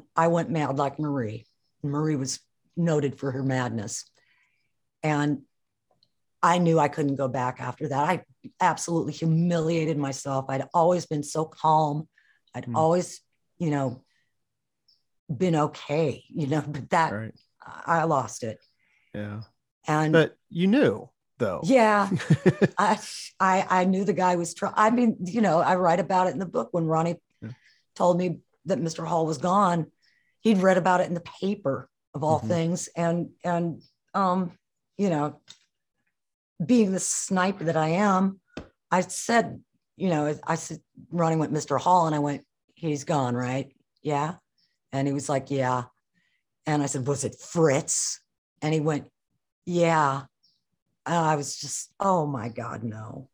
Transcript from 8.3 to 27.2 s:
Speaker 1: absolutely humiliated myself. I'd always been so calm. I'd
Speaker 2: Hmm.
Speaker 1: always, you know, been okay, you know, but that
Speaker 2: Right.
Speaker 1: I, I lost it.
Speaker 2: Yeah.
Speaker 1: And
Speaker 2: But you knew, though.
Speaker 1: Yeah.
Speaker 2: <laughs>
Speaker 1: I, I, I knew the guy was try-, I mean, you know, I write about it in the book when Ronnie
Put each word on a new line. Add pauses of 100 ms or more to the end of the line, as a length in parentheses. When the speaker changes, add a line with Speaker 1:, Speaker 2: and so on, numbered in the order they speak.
Speaker 1:
absolutely
humiliated
myself.
I'd
always
been
so
calm. (460)
I'd
Speaker 2:
Hmm.
Speaker 1:
always, (360)
you
know, (1300)
been
okay,
you
know,
but
that
Speaker 2:
Right. (320)
Speaker 1:
I,
I
lost
it. (540)
Speaker 2:
Yeah. (460)
Speaker 1:
And
Speaker 2:
But (140)
you
knew, (280)
though.
Speaker 1:
Yeah. (360)
Speaker 2:
<laughs>
Speaker 1:
I, (400)
I,
I
knew
the
guy
was
try-,
I
mean,
you
know,
I
write
about
it
in
the
book
when
Ronnie (240)